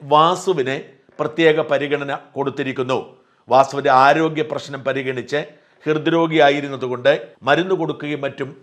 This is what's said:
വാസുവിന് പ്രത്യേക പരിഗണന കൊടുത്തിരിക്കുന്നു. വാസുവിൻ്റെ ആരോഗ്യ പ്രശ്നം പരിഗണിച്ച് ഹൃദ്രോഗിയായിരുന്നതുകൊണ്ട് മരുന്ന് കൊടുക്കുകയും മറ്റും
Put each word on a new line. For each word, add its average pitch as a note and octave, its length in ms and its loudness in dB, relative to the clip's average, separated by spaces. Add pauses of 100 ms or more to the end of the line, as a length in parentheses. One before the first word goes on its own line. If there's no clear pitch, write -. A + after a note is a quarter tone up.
(140)
വാസുവിന് D#3+ 600 2 (440)
പ്രത്യേക D#3+ 400 2 (120)
പരിഗണന C#3+ 420 -2 (240)
കൊടുത്തിരിക്കുന്നു. C3 600 -4 (500)
വാസുവിൻ്റെ C3+ 460 2 (120)
ആരോഗ്യ D#3 460 2
പ്രശ്നം C#3 360 -10
പരിഗണിച്ച് C3 540 -4 (440)
ഹൃദ്രോഗിയായിരുന്നതുകൊണ്ട് C#3+ 1200 0 (360)
മരുന്ന് E3+ 340 2
കൊടുക്കുകയും D3 440 -6
മറ്റും C3+ 240 -8 (140)